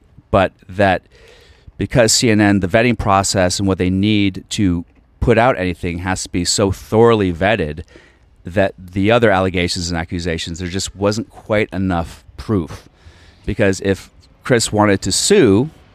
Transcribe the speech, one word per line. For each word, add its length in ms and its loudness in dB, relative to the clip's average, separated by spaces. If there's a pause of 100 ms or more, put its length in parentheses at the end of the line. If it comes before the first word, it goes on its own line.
(300)
but 220 2 (160)
that 340 0 (760)
because 340 2
C 180 2
N 100 4
N, 200 4
the 80 -2
vetting 300 0
process 600 0
and 100 -2
what 100 0
they 120 -2
need 600 0
to 340 0 (360)
put 180 2
out 200 2
anything 400 -6
has 260 -4
to 40 -12
be 160 -4
so 260 0
thoroughly 640 2
vetted 500 -2 (640)
that 340 0
the 320 -2
other 200 4
allegations 600 -2
and 80 -4
accusations, 600 -6
there 100 -8
just 280 -8
wasn't 340 -2
quite 420 -4
enough 520 -4 (120)
proof. 520 -6 (580)
Because 380 0
if 260 -2 (340)
Chris 280 0
wanted 300 2
to 100 -4
sue 580 4 (240)